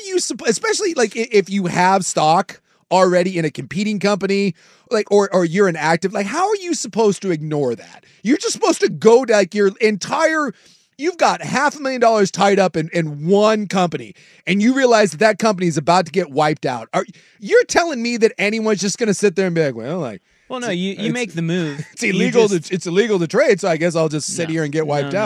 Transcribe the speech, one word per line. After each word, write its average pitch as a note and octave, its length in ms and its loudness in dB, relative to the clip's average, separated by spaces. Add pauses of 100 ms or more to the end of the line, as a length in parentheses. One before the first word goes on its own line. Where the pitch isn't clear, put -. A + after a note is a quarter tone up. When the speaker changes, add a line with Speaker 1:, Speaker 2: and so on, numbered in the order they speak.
Speaker 1:
you F#4+ 120 -6
suppo-, D4 300 -6
especially, G4+ 480 -2
like, A#3 200 -2
i-, A#3 160 -4
if G3+ 180 2
you G3 180 -2
have F3+ 380 2
stock E3 560 0 (300)
already F#3 460 4
in E3 80 0
a D3+ 60 -2
competing G#3 480 -4
company, G3 560 0 (360)
like, G#3+ 200 0
or, G3+ 220 4
or F3+ 120 4
you're F#3 220 2
an E3+ 80 0
active, E3 380 0
like, G3+ 120 -2
how D#4 220 -2
are G#4+ 100 0
you F4 160 -4
supposed G#3 480 0
to F#3+ 100 -2
ignore D3+ 440 -2
that? - 300 -20 (180)
You're B3+ 140 2
just A#4 160 -4
supposed F#4 280 0
to F#4 80 2
go A3 360 4
to, A3+ 80 0
like, G3+ 220 2
your G3+ 160 2 (100)
entire, C4+ 720 0 (440)
you've E4+ 200 -4
got G3+ 240 2
half B3+ 360 -2
a - 20 -14
million C4 220 -4
dollars A3 300 4
tied G3 280 2
up F#3 180 2
in, D#3+ 160 -4
in D3+ 340 -4
one G#3 400 2
company, D#3+ 460 -2 (340)
and F#3+ 140 0
you B3 140 4
realize A#3 360 4
that D#3 80 -12
that G#3+ 200 2
company G3 280 0
is D#3 100 0
about E3+ 300 2
to D3 40 -18
get E3+ 200 -2
wiped D3+ 340 0
out. B2 280 -6
Are, F3 120 -2 (340)
you're F4 260 2
telling E4 360 -2
me A#3+ 160 -2
that G#3+ 200 2
anyone's G#3+ 440 0
just G3 160 -2
gonna A3 160 0
sit G3 220 0
there F#3+ 120 0
and E3+ 80 -2
be E3 80 2
like, C3+ 120 -2
"Well, C3 240 -6
like, A#2 220 -8 (280)
Speaker 2:
Well, B3+ 100 -8
no, B3 100 -8
Speaker 1:
it's, F3+ 80 -4
Speaker 2:
you, F#3 160 -4
you G3+ 120 -8
Speaker 1:
it's, A3+ 80 -2
Speaker 2:
make A#3 200 -6
the E3+ 100 -6
move. D#3+ 460 -4
Speaker 1:
<laughs> - 40 -20
it's - 100 -14
Speaker 2:
You G3+ 100 0
Speaker 1:
illegal A#3 340 2
Speaker 2:
just F3+ 220 -2
Speaker 1:
to, - 40 -10
it's F#3 140 -6
illegal G3 320 0
to E3 80 -2
trade, A3 320 2
so G3 80 -2
I E3 100 0
guess D#3+ 180 -2
I'll D#3+ 140 0
just D3 260 -6
sit E3 120 -4
Speaker 2:
No. D#3+ 60 -4
Speaker 1:
here D#3+ 100 -2
and D3 80 -6
get D#3 160 -2
wiped C#3+ 260 -2
Speaker 2:
No, F#3+ 60 -2
no, G#3+ 60 -2